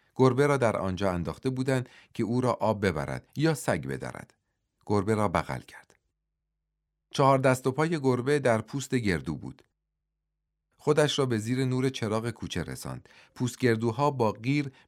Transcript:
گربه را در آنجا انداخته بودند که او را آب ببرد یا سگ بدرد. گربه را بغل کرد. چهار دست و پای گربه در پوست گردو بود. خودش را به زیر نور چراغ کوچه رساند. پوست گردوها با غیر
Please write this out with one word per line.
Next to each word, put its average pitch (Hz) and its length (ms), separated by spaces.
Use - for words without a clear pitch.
گربه 131 280
را 143 100
در 113 200
آنجا 95 340
انداخته 85 380
بودند 131 400
که 117 100
او 123 180
را 123 120
آب 104 320
ببرد 69 500
یا 151 180
سگ 95 340
بدرد. 64 460
گربه 104 300
را 104 120
بغل 76 320
کرد. - 360
چهار 139 260
دست 131 300
و 131 40
پای 160 280
گربه 131 400
در 117 220
پوست 135 340
گردو 82 400
بود. - 280
خودش 147 420
را 139 60
به 120 120
زیر 127 280
نور 127 240
چراغ 113 400
کوچه 90 340
رساند. - 460
پوست 123 220
گردوها 117 540
با 120 200
غیر 135 400